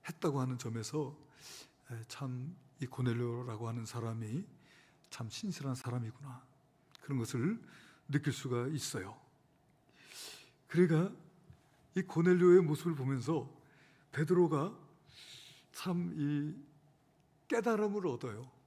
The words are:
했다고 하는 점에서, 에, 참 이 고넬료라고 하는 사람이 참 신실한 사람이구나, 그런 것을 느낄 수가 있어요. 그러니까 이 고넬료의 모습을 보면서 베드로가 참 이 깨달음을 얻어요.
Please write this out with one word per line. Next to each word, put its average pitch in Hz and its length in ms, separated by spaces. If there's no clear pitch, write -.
했다고 151 320
하는 127 180
점에서, 127 600
에, 113 160
참 131 480
이 131 60
고넬료라고 120 800
하는 113 160
사람이 113 600
참 117 200
신실한 139 460
사람이구나, 123 720
그런 139 160
것을 127 400
느낄 139 240
수가 123 340
있어요. 113 500
그러니까 165 480
이 185 60
고넬료의 180 600
모습을 151 320
보면서 135 540
베드로가 165 680
참 175 480
이 147 340
깨달음을 208 600
얻어요. 120 440